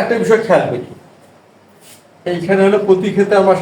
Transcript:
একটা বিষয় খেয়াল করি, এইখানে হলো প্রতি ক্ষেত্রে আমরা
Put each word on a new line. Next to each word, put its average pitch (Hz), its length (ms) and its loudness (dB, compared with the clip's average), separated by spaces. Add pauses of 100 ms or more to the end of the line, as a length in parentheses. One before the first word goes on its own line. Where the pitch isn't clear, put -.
একটা 233 220 -4
বিষয় 220 240 2
খেয়াল 165 240 2
করি, - 160 -8 (1400)
এইখানে 175 400 -2
হলো 202 120 2 (100)
প্রতি 190 280 2
ক্ষেত্রে 202 260 0
আমরা 190 200 2